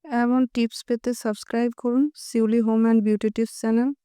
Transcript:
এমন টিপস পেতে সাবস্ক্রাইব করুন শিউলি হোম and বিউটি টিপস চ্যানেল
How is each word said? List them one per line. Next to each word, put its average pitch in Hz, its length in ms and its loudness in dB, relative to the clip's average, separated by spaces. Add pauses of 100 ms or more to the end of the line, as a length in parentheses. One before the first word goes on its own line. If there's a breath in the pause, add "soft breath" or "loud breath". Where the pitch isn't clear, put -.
এমন 247 420 2
টিপস 233 380 -4
পেতে 240 300 -4
সাবস্ক্রাইব 233 640 -4
করুন 262 400 0
শিউলি 226 440 0
হোম 226 200 2 (100)
and 226 120 6
বিউটি 214 280 0
টিপস 226 300 -6
চ্যানেল 226 280 0 (160)